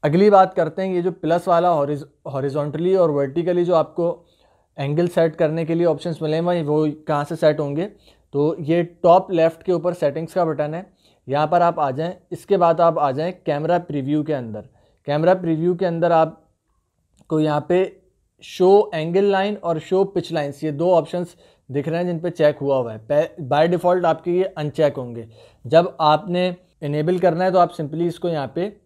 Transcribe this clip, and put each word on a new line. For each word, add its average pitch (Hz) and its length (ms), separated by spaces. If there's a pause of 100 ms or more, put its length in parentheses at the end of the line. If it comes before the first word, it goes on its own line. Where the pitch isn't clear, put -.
अगली 175 260
बात 190 240
करते 165 280
हैं, 190 120
ये 175 80
जो 180 80
प्लस 170 380
वाला 175 200
हॉरिज-, 147 380 (200)
हॉरिजॉन्टली 147 680
और 175 160
वर्टिकली 160 540
जो 175 100
आपको 165 320 (720)
एंगल 147 300
सेट 165 280
करने 160 280
के 165 100
लिए 170 120
ऑप्शंस 156 360
मिले 156 140
हैं, 165 60
वही 175 200
वो 151 240 (220)
कहाँ 147 160
से 160 120
सेट 156 240
होंगे? 151 300 (440)
तो 147 260
ये 165 220 (200)
टॉप 180 280
लेफ्ट 165 320
के 185 100
ऊपर 170 220
सेटिंग्स 160 400
का 180 100
बटन 151 300
है, 185 120 (440)
यहाँ 147 160
पर 175 160
आप 170 160
आ 143 120
जाएं, 160 240 (180)
इसके 190 240
बाद 170 240
आप 165 180
आ 147 140
जाएं 160 200 (140)
कैमरा 160 320
प्रीव्यू 147 440
के 151 100
अंदर। 113 320 (420)
कैमरा 156 300
प्रीव्यू 170 380
के 185 120
अंदर 170 260
आपको - 1300
यहाँ 151 280
पे 180 120 (640)
शो 202 500
एंगल 170 300
लाइन 202 320
और 165 220
शो 185 260
पिच 175 280
लाइन्स, 143 320
ये 156 80
दो 165 200
ऑप्शंस 175 440 (340)
दिख 143 180
रहे 165 100
हैं 180 80
जिन 175 120
पे 170 120
चेक 147 280
हुआ 139 180
हुआ 120 160
है। 110 140
पह-, 147 420
by 147 220
default 180 340
आपके 165 260
ये 180 140
अनचेक 151 520
होंगे। 120 300 (380)
जब 165 360
आपने 175 540 (280)
इनेबल 151 360
करना 175 260
है 185 80
तो 185 60
आप 170 160
simply 156 320
इसको 170 220
यहाँ 147 260
पे 180 140 (180)